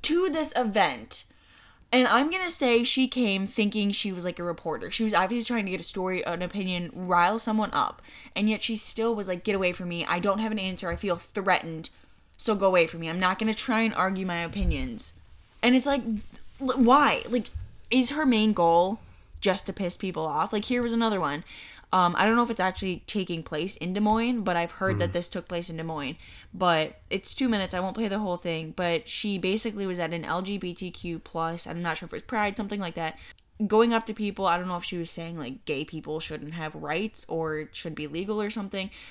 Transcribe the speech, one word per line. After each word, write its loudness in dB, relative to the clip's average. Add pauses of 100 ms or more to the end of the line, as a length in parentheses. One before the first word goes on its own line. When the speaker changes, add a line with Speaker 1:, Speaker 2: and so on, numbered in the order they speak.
Speaker 1:
to 4
this 0
event, 0 (680)
and 6
I'm 4
gonna -2
say 4
she 2
came 0
thinking 0
she -2
was, -6
like, -4
a -8
reporter. -4
She -2
was 2
obviously 2
trying -2
to -6
get -4
a -8
story, -4
an -4
opinion, -4
rile 2
someone 0
up, 0 (320)
and 2
yet -2
she -4
still -2
was -4
like, -4
"Get 0
away 2
from -8
me. -4
I 0
don't 2
have -2
an -2
answer. -4
I -4
feel 0
threatened, -2 (460)
so 0
go 4
away 6
from -10
me. -6
I'm -2
not 2
gonna 0
try 0
and 2
argue 0
my -2
opinions." -2 (500)
And 8
it's 4
like, 2 (580)
l-, 0
why? 6
Like, 0 (380)
is 4
her 0
main 6
goal 4 (420)
just 2
to -4
piss -6
people -4
off? 0
Like, -2
here 0
was -2
another 2
one. -2 (480)
Um, 4
I 4
don't 4
know 6
if 0
it's -4
actually -2
taking -2
place -4
in -4
Des 0
Moines, 4
but 2
I've 0
heard 0
that 2
Speaker 2:
Mm-hmm. -4
Speaker 1:
this -2
took -8
place -6
in -8
Des -6
Moines. -6 (380)
But 2
it's -4
two 2
minutes. 0
I -2
won't -2
play -2
the 0
whole -2
thing. -4
But 0
she -2
basically -2
was -4
at -2
an -4
L -2
G -4
B -6
T -8
Q -8
plus, -4
I'm -6
not -2
sure -10
if -12
it -6
was -10
Pride, -2
something -4
like -6
that, -6 (480)
going 6
up 0
to -6
people. -2
I 4
don't -4
know -4
if -8
she -6
was -2
saying, -6
like, -10
gay -2
people -6
shouldn't -8
have -8
rights -4
or -2
it -10
should -8
be -6
legal -4
or -2
something. -6 (220)